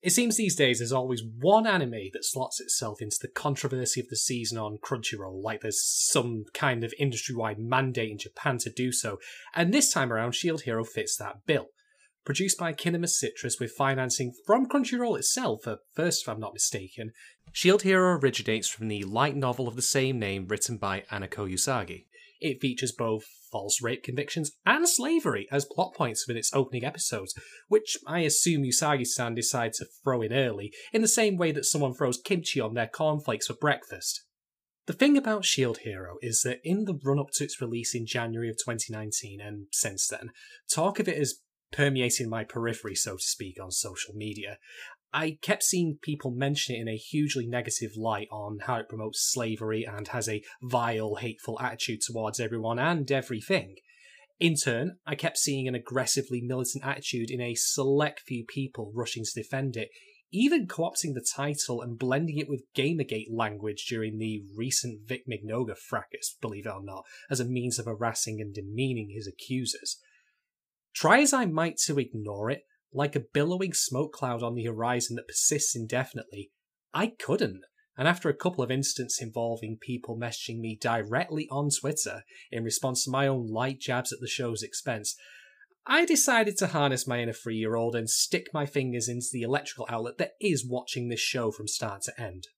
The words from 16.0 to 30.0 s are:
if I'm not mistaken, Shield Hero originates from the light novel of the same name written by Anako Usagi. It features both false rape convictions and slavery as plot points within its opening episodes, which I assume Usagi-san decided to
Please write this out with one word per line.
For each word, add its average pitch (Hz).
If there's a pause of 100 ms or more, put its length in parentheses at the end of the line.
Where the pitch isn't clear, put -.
if -
I'm 110
not 107
mistaken, 107 (400)
Shield 190
Hero 185
originates 113
from 110
the 104
light 117
novel 131
of 113
the 123
same 131
name 98
written 107
by 98
Anako 98
Usagi. 92 (320)
It 135
features 127
both 110 (260)
false 104
rape 117
convictions 143 (140)
and 294
slavery 247
as 143
plot 185
points 123
within 120
its -
opening 127
episodes, 123 (360)
which - (100)
I 170
assume 156
Usagi-san 127
decided 117
to - (180)